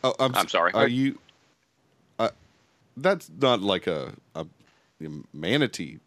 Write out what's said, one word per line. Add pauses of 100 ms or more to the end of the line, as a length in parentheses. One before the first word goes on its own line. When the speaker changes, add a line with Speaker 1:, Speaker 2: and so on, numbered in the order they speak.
Speaker 1:
Oh,
I'm
Speaker 2:
I'm
Speaker 1:
s-,
Speaker 2:
sorry.
Speaker 1:
are
you, (1000)
uh, (680)
that's (120)
not
like
a, (240)
a, (580)
a (240)
manatee